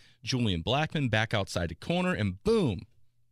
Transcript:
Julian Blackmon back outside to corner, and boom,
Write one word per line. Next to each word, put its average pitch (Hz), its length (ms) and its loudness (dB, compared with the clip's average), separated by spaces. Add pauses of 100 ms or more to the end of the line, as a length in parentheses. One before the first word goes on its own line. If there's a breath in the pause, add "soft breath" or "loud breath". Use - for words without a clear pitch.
(240 soft breath)
Julian 113 400 0
Blackmon 139 480 0
back 110 220 0
outside 98 360 0
to 82 60 -10
corner, 180 380 -2
and 95 320 -2
boom, 190 380 2 (480)